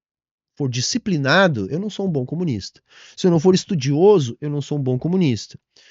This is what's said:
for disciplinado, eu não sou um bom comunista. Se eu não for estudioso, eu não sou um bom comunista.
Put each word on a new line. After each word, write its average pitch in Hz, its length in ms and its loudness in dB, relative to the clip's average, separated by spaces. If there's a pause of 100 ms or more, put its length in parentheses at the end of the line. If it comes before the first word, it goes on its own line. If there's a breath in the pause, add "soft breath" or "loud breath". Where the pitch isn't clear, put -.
(560)
for 139 140 -2
disciplinado, 143 1000 0
eu 151 80 -4
não 208 120 -6
sou 196 160 -6
um 185 40 -2
bom 139 140 -2
comunista. 156 560 -6 (340 loud breath)
Se - 120 0
eu 175 40 4
não 170 80 4
for 180 160 4
estudioso, 147 840 2
eu 147 80 -8
não 147 140 -4
sou 147 160 -6
um 143 40 -4
bom 127 160 -2
comunista. 160 600 -2 (320 soft breath)